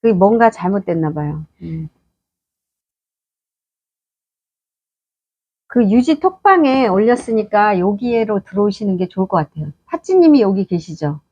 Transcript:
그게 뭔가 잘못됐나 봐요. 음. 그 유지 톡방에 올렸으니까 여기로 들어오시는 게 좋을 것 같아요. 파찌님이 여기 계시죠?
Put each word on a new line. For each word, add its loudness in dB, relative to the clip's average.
그게 4
뭔가 4
잘못됐나 -4
봐요. -8
음. -10
그 0
유지 2
톡방에 2
올렸으니까 0
여기로 -2
들어오시는 -2
게 -4
좋을 -4
것 -2
같아요. -6
파찌님이 4
여기 0
계시죠? -6